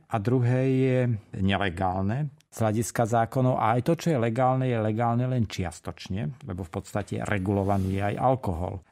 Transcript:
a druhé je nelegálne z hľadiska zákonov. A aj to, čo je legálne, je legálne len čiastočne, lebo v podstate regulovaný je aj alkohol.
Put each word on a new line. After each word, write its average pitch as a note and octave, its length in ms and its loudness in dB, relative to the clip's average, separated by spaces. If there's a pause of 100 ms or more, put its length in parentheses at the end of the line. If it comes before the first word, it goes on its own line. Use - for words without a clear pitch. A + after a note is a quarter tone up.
a - 120 0
druhé B2 480 2
je C3 300 2 (420)
nelegálne F#2+ 880 0 (240)
z - 80 -20
hľadiska A2 480 0
zákonov. B2 480 2
A A#2 240 2
aj - 80 -2
to, E3 80 4
čo - 160 -4
je C#3+ 80 2
legálne, B2+ 480 2
je A#2+ 80 0
legálne A#2 480 0
len B2+ 240 0
čiastočne, F#2+ 960 -8
lebo F#2 240 -8
v - 40 -16
podstate - 520 -6
regulovaný G2 720 2
je G2 60 -2 (100)
aj - 80 -4
alkohol. G2 720 0